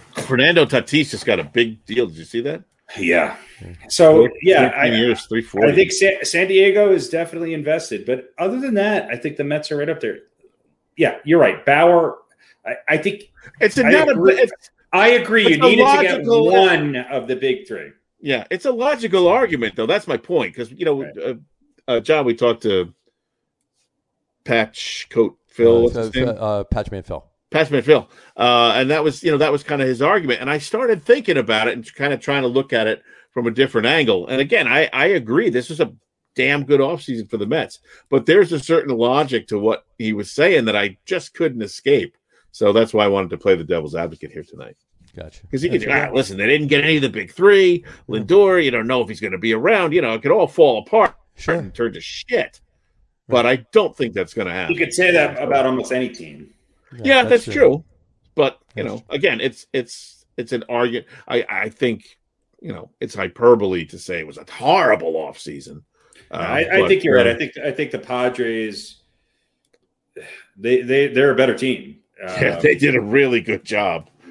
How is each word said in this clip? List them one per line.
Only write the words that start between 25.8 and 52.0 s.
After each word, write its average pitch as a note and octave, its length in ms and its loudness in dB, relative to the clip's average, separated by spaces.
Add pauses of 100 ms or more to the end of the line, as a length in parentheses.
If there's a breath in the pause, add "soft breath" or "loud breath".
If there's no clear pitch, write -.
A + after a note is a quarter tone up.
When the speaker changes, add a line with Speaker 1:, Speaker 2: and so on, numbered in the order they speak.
Speaker 1:
what's A#2 120 2
Speaker 3:
so, A#2+ 100 -4
Speaker 1:
his A2 120 -8
name? B2 220 -2
Speaker 3:
uh, G#2 280 -4
Patchman G#2 380 -6
Phil. E2 220 -12 (240)
Speaker 1:
Patchman D3+ 320 0
Phil. C3+ 280 4 (280 soft breath)
Uh, A#2+ 380 4
and C3 160 0
that D3+ 120 0
was, D3+ 200 -2
you D#3+ 80 0
know, D3 60 0
that D3+ 140 2
was C#3+ 120 -2
kinda C#3 220 -4
his B2+ 160 -2
argument. D3+ 400 0
And C3 80 -6
I D3+ 80 -2
started G#3+ 460 -2
thinking A#3 340 2
about A2 300 0
it A2 60 -2
and - 220 -14
kinda C#3+ 220 -4
trying C#3 260 -4
to B2+ 40 0
look C3 260 -2
at A2 140 0
it A2 160 -4 (280 soft breath)
from B2 160 -6
a A#2 40 -2
different A#2+ 360 0
angle. B2 400 0
And C3 140 -4
again, D3+ 260 0
I, C#3 260 2
I C#3 140 0
agree. E3+ 420 0
This A#2+ 200 -4
was D3+ 100 -12
a - 140 -2 (420)
damn C#3 280 0
good C#3 160 2
offseason C3+ 500 -4
for A#2 80 -6
the G#2 80 -4
Mets. B2+ 340 -6 (300 soft breath)
But C3 160 0
there's E3+ 280 4
a D3+ 60 -4
certain D3 360 -2
logic B2 520 0
to G#2 120 -4
what G#2+ 260 -2 (120)
he A2 160 -4
was G#2 180 -8
saying D3+ 340 2
that G#2 120 0
I G2+ 280 -4
just - 280 -8
couldn't C3 280 -4
escape. G#2 540 -2 (380)
So G#2 180 2
that's A2 220 2
why G#2+ 120 2
I G2+ 40 2
wanted F#2+ 220 -2
to F#2 60 -10
play F#2+ 180 2
the E2 100 -8
devil's D#2+ 300 -6
advocate D#2+ 360 -10
here D2+ 120 -16
tonight. C#2 340 -20 (360)
Speaker 3:
Gotcha. - 340 -20
Speaker 1:
'Cause C3+ 140 -6
you F3 80 -2
Speaker 3:
That's E3 140 -2
Speaker 1:
could, - 80 -6
Speaker 3:
right. C3+ 180 -2
Speaker 1:
ah, - 40 -10
listen, A#2 240 -4
they G2+ 100 -2
didn't D3 200 0
get C#3+ 180 2
any D#3+ 100 2
of D3 60 0
the C3 80 -2
big G2 220 -10
three. F#3 520 4 (240 loud breath)
Lindor, F3+ 560 2
you C3+ 80 0
don't A2+ 160 -4
know B2+ 140 0
if G2 80 -4
he's G#2 100 -12
gonna F#2+ 180 -8
be A2 160 -2
around. E3+ 400 0
You F3 80 2
know, A#2 120 -2
it A2 80 -6
could C#3 100 0
all F3+ 160 2
fall C#3+ 320 4
apart G3+ 360 2 (200)
Speaker 3:
Sure. - 200 -6
Speaker 1:
and D#3 180 -8
turn A#2 200 -4
to - 80 -16